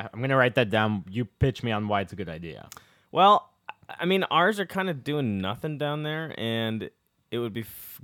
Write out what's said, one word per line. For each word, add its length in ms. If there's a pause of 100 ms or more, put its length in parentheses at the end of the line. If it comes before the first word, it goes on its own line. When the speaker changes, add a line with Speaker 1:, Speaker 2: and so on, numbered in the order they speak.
(120)
Speaker 1:
I'm 100
gonna 160
write 180
that 160
down. 360
You 180
pitch 360
me 100
on 160
why 140
it's 120
a 20
good 140
idea. 380 (440)
Speaker 2:
Well, 400 (360)
I 180
mean, 260
ours 280
are 60
kinda 300
doing 420
nothing 400
down 240
there, 380
and 500 (400)
it 80
would 160
be 80
f-, 420